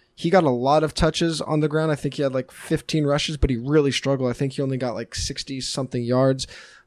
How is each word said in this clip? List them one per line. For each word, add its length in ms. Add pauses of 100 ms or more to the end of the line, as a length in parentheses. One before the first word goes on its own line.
(160)
he 140
got 140
a 60
lot 340
of 100
touches 480
on 180
the 80
ground. 240
I 40
think 200
he 80
had, 100
like, 180
fifteen 540
rushes, 320
but 140
he 40
really 360
struggled. 380
I 40
think 200
he 80
only 160
got, 180
like, 180
sixty-something 920
yards. 440 (400)